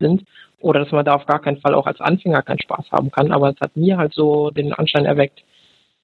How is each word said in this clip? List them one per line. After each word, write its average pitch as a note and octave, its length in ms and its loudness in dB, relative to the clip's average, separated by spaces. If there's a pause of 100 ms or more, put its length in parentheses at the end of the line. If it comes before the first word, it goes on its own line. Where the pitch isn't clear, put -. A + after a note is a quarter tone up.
sind E3+ 240 2 (340)
oder D3 220 2
dass C#3+ 100 -4
man D3 140 0
da C#3+ 100 2
auf C#3+ 120 -2
gar D3 140 0
keinen C#3+ 200 -4
Fall C#3+ 140 2
auch C#3+ 120 0
als D3+ 140 -4
Anfänger D#3+ 420 0
keinen - 180 -6
Spaß - 300 -8
haben C#3 220 -2
kann, D3+ 180 0
aber C#3 200 2
es C#3 100 -10
hat - 160 -6
mir F3+ 200 2
halt D3+ 160 -2
so D3+ 380 0
den D3 220 -4
Anschein D3+ 320 -2
erweckt, C#3+ 400 -2 (600)